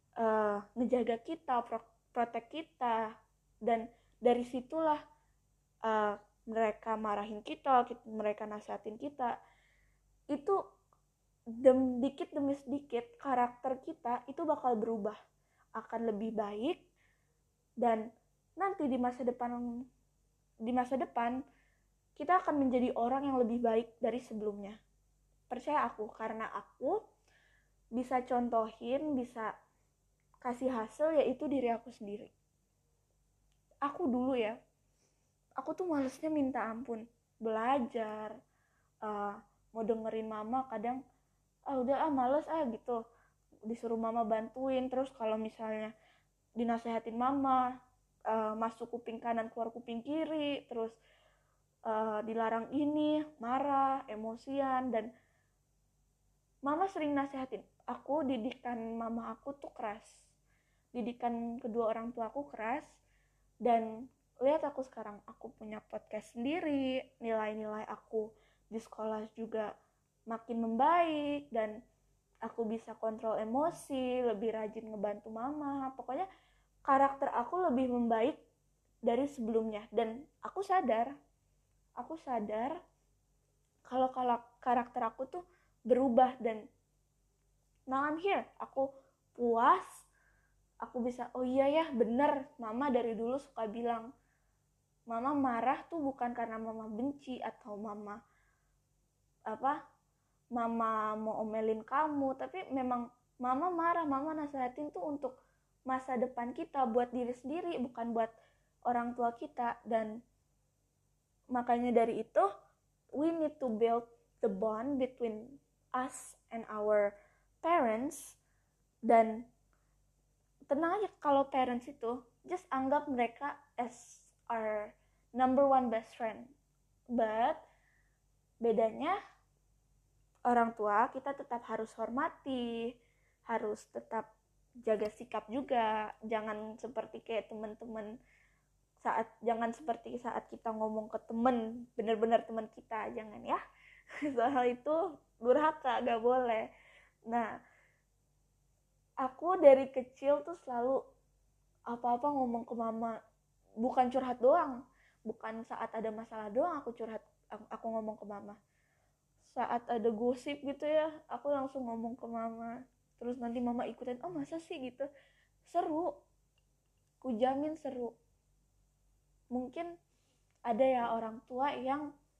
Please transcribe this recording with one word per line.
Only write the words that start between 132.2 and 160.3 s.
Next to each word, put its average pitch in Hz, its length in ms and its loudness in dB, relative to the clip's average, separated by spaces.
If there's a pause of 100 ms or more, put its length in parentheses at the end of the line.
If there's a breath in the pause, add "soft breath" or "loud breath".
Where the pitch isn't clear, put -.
harus 220 480 -4
tetap 226 400 -8 (480)
jaga 214 320 0
sikap 226 400 -8
juga. 220 640 0 (100)
Jangan 220 560 -4
seperti 226 400 -8
kayak 220 320 -4
teman-teman 220 640 -10 (880 soft breath)
saat, 226 240 0 (160)
jangan 233 320 0
seperti 247 460 -4
saat - 260 -6
kita 233 240 -6
ngomong 220 380 -2
ke 226 160 -6
temen, 233 580 2 (140)
bener-bener 226 500 4
temen 220 240 -6
kita, 214 400 -6
jangan 220 320 -12
ya. 330 160 0 (640 loud breath)
<laughs> 285 120 -2
Soal 247 440 4
itu 302 180 0 (460)
durhaka, 262 640 4
gak 233 160 2
boleh. 240 480 2 (560 loud breath)
Nah, 226 320 -2 (1600 soft breath)
aku 311 420 0
dari 269 320 12
kecil 277 480 0
tuh 339 240 -8
selalu 240 400 0 (800)
apa-apa 240 480 -2
ngomong 240 320 0
ke - 100 -10
mama. 226 460 -4 (560)
Bukan 254 320 4
curhat 254 320 0
doang. 277 440 4 (380 soft breath)
Bukan 220 460 -8
saat 226 260 -6
ada 220 160 -4
masalah 220 400 -10
doang 285 320 0
aku 240 140 -8
curhat, 226 260 -8 (240)
aku, 220 240 -16
aku 220 220 -10
ngomong 220 260 -4
ke 214 80 -14
mama. 208 320 -14 (920)
Saat 240 340 -2
ada 233 220 2
gosip 247 560 0